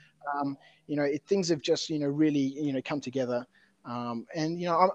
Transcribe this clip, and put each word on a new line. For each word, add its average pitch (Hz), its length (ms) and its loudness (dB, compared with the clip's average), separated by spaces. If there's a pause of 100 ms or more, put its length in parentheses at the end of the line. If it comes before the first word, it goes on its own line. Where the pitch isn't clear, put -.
(360)
um, 139 200 -2 (300)
you 151 80 -6
know, 147 80 0
it, 143 240 0
things 196 220 2
have 160 140 2
just, - 280 0
you 156 80 -2
know, 147 80 0
really, 147 320 4
you 139 340 0
know, 131 80 0
come 143 200 -4
together. 123 440 -2 (400)
Um, 120 520 -6
and, 165 240 -2
you 175 60 -4
know, 165 120 2
I'm, 185 160 6